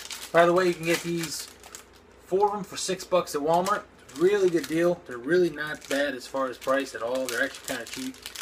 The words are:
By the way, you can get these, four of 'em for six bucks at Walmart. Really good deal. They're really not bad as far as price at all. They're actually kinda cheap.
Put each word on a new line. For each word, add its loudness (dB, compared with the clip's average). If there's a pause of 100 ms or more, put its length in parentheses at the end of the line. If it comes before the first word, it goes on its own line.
(300)
By 8
the 6
way, 4
you 2
can -8
get 0
these, -4 (800)
four 2
of -4
'em -6
for -14
six -4
bucks 0
at -2
Walmart. 2 (340)
Really 4
good 0
deal. 2
They're -12
really 2
not -8
bad 0
as -12
far -2
as -10
price 0
at -10
all. -2
They're -2
actually -6
kinda -4
cheap. -10 (280)